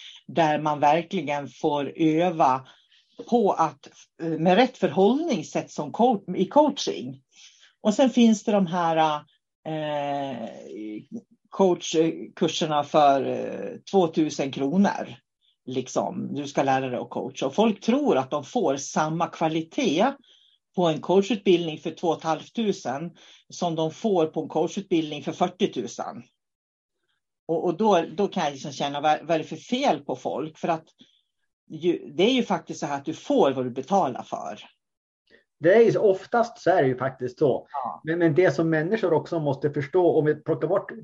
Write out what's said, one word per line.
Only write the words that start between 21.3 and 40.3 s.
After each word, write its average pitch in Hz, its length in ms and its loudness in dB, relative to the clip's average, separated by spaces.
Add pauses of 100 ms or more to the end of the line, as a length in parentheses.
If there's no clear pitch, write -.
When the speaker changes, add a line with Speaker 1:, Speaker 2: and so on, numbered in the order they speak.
Speaker 1:
för 170 120 -8
två - 180 -6
och 151 80 2
ett - 60 -12
halvt 156 320 -4
tusen 175 560 -4 (380)
som 170 260 -4
de 160 160 -2
får 180 360 0
på 156 160 -4
en 143 60 -8
coachutbildning 160 720 -2
för 160 100 -6
fyrtiotusen. 160 880 -4 (1200)
Och, 165 180 -2
och 170 120 -2
då, 196 280 4 (120)
då 196 120 0
kan 180 160 -4
jag 147 80 -2
liksom 139 200 -12
känna, 143 280 -6
vad, 151 220 2
vad 160 120 -2
är 160 40 2
det 151 60 -8
för 160 120 -12
fel 233 440 -2
på 135 160 -8
folk? 131 420 -8
För 175 100 -6
att 160 160 -2 (840)
ju, 156 460 -4
det 151 80 2
är 240 100 6
ju 254 100 2
faktiskt - 380 -4
så 160 60 -4
här 143 100 -4
att 139 80 -10
du 156 100 -6
får 196 360 2
vad 127 140 -2
du 123 60 -6
betalar 131 520 -2
för. - 380 -10 (1000)
Speaker 2:
Det 170 140 6
är 226 160 8
ju, - 80 2
oftast - 600 0
så - 120 0
är 175 120 4
det 131 60 4
ju 127 100 -2
faktiskt 127 400 -6
så. 127 340 2
Speaker 1:
Ja. 120 320 -8
Speaker 2:
Men, 160 140 -4
men 165 160 4
det 175 160 4
som 165 200 0
människor 170 420 0
också 156 280 0
måste 143 300 -2
förstå, 151 480 2
om 147 60 4
vi 151 100 2